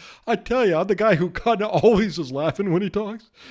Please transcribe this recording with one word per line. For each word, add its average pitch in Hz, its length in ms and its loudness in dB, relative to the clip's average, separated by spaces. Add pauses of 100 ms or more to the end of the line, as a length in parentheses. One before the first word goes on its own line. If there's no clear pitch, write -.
(280)
I 233 80 0
tell 247 300 -2
you, 180 100 2
I'm 170 120 0
the 202 80 0
guy 208 200 2
who 170 140 0
kinda 175 380 -2
always 196 520 2
is 135 120 -8
laughing 165 420 -4
when 180 80 0
he 202 80 -4
talks. 214 400 -8 (220)